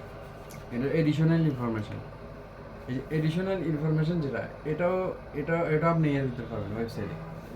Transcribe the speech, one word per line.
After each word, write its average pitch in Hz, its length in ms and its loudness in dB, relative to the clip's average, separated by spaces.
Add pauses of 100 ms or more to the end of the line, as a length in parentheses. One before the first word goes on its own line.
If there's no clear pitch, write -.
(720)
এটা 123 160 0
এডিশনাল 160 540 6
ইনফরমেশন। 117 540 0 (920)
এই 127 80 -4
যে 131 60 -4 (100)
এডিশনাল 160 400 2
ইনফরমেশন 160 680 2
যেটা, 117 260 -2 (180)
এটাও, 180 480 2 (200)
এটা, 151 220 0
এটা 160 360 4
আপনি 160 180 4
এর 139 140 2
ভিতরে 117 280 -2
পাবেন 104 240 -4
ওয়েবসাইটে, 110 400 -4 (400)